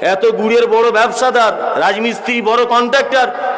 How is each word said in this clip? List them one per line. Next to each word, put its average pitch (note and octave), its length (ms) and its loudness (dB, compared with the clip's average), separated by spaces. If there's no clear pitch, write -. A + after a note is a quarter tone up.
এত F#3+ 240 0
গুড়ের A3 420 2
বড় A3+ 240 2
ব্যবসাদার, A3+ 880 0
রাজমিস্ত্রি, A3+ 640 -2
বড় A3+ 240 2
কন্ট্রাক্টর, A#3+ 600 0